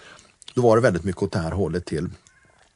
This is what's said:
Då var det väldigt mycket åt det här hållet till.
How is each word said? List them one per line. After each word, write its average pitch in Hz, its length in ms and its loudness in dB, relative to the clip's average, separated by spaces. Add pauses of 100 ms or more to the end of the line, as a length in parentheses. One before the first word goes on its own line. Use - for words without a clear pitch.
(540)
Då 131 80 -2
var 113 160 6
det 117 40 4
väldigt 95 220 2
mycket 92 200 -4
åt 95 80 -2
det - 80 -2
här 82 120 -4
hållet 87 340 -4
till. 82 240 -6 (640)